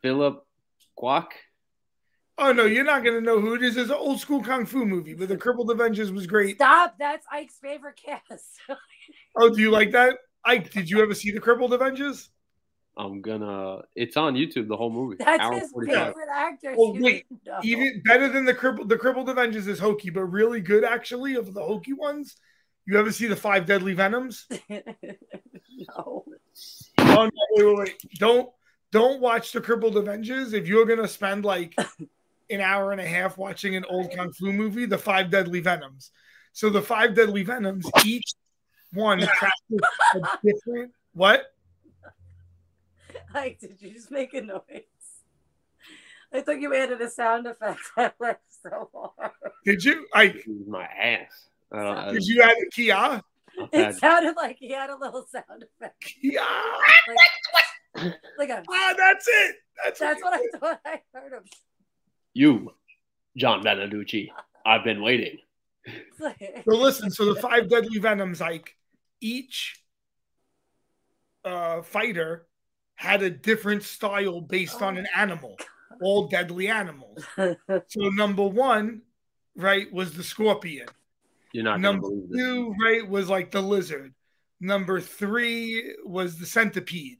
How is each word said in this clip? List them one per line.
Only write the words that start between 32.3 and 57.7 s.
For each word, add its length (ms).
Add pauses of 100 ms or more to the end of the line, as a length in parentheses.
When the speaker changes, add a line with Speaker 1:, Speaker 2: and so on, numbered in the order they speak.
Speaker 2:
an 120
hour 320
and 80
a 60
half 300
watching 380
an 120
old 280
kung 180
fu 200
movie, 340
the 120
Five 320
Deadly 300
Venoms. 520 (400)
So 180
the 120
Five 320
Deadly 280
Venoms, 480 (160)
each 260 (600)
one 340
practice 540 (340)
a 60 (240)
different, 480 (220)
what? 320 (1900)
Speaker 3:
Like, 240
did 240
you 80
just 220
make 220
a 60
noise? 200 (1700)
I 80
thought 200
you 140
added 260
a 100
sound 380
effect. 400
<laughs> 80
I 240
laughed 200 (220)
so 260 (300)
hard. 140 (320)
Speaker 2:
Did 200
you? 300
I 140
Speaker 1:
This 180
is 220
my 160
ass. 640 (260)
I 80
don't, 160
I 140
Speaker 2:
Did 140
you 160
add 140
a 140
Kia? 260
Speaker 1:
I've 260 (500)
Speaker 3:
It 120
Speaker 1:
had 120
Speaker 3:
sounded 400
like 220
he 120
had 200
a 60
little 340
sound 340 (160)
effect. 200
Speaker 2:
Kia. 400 (1600)